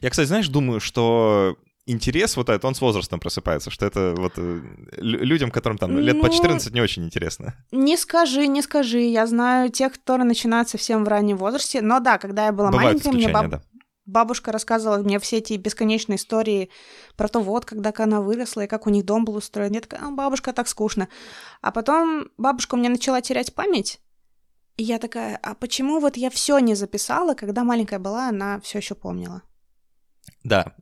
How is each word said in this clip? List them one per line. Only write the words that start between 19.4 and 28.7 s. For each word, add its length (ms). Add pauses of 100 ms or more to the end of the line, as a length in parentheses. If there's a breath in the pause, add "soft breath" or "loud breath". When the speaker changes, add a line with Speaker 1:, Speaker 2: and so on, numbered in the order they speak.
Speaker 2:
Я 80
такая: 260
«А, 40
бабушка, 420
так 160
скучно». 400 (540 loud breath)
А 100
потом 640
бабушка 400
у 20
меня 120
начала 320
терять 340
память, 440 (760)
и 80
я 160
такая: 420
«А 120
почему 440
вот 180
я 140
все 300
не 160
записала, 580
когда 300
маленькая 340
была, 300
она 320
все 180